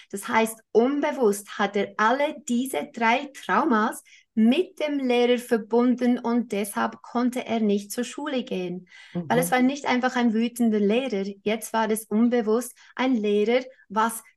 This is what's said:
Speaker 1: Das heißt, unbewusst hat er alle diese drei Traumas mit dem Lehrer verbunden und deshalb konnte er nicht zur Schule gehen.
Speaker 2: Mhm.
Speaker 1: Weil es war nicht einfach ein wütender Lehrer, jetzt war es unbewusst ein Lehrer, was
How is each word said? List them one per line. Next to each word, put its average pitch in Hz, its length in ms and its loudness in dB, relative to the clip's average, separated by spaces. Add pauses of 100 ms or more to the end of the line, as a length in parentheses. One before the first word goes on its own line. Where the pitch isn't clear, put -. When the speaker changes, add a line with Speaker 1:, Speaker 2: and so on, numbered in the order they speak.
(120)
Speaker 1:
Das - 180 -10
heißt, 226 420 0
unbewusst 254 880 0
hat 202 160 -2
er 196 220 -2
alle 277 400 2 (100)
diese 262 460 -2
drei 233 400 0
Traumas 233 680 0 (320)
mit 254 460 2
dem 294 180 -2
Lehrer 247 400 2
verbunden 240 840 0
und 233 340 -2
deshalb 220 480 -4
konnte 247 440 -4
er 226 140 -2
nicht 202 320 0
zur 240 140 -6
Schule 285 400 -6
gehen. 180 420 -8 (260)
Speaker 2:
Mhm. 170 140 -6
Speaker 1:
Weil 233 120 2
es 175 120 0
war 254 100 2
nicht 277 240 0
einfach 247 300 -2
ein 240 180 2
wütender 226 460 0
Lehrer, 208 460 0 (180)
jetzt 214 300 -4
war 220 180 0
es 214 140 -2
unbewusst 233 680 0 (220)
ein 262 200 0
Lehrer, 214 500 2 (240)
was 220 340 -2 (140)